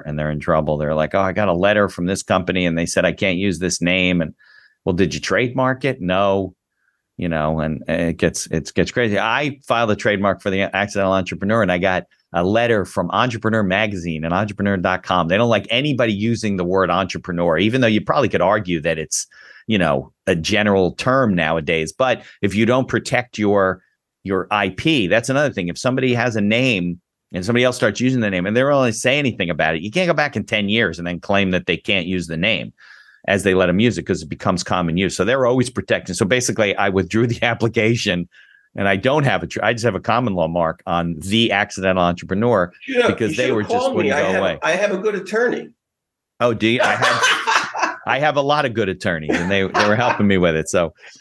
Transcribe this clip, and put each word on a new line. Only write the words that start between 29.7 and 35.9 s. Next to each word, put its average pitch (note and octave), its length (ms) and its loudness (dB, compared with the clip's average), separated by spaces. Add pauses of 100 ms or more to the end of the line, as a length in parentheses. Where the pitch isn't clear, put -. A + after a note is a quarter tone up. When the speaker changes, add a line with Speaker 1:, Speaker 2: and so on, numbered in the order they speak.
Speaker 1:
it, D#2+ 60 -4
you G2+ 100 -8
can't F3+ 160 -2
go E3+ 60 0
back D3 240 -2
in G#2 80 -4
ten G#2 240 -2
years G2+ 300 0
and E2+ 100 -8
then F2 100 -6
claim G2 340 0
that F2+ 120 0
they E2+ 140 -2
can't F#2+ 280 -2
use F2+ 200 -4
the E2 100 -6
name E2+ 380 -2 (540)
as F#2+ 140 2
they F#2+ 120 2
let F#2 140 4
'em F2+ 120 2
use A2+ 180 2
it, E2 60 -6
'cause E2 180 -2
it D2+ 60 -14
becomes F#2 340 -2
common F2 340 -2
use. F#2 200 0
So F#2 80 2
they're B2+ 220 2
always B2 220 2
protected. F#2+ 480 -4